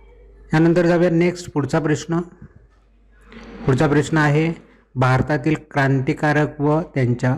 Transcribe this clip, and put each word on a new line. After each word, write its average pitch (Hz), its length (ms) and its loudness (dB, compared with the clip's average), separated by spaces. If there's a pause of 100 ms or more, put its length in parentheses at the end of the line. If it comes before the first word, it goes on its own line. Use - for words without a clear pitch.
(540)
यानंतर 170 320 2
जाऊया 175 240 2
नेक्स्ट 170 420 -2
पुढचा 143 260 -2
प्रश्न. 156 420 -2 (1500)
पुढचा 139 200 2
प्रश्न 147 320 0
आहे, 151 340 2 (420)
भारतातील 131 600 0 (160)
क्रांतिकारक 147 880 0
व 151 200 2
त्यांच्या 127 580 -2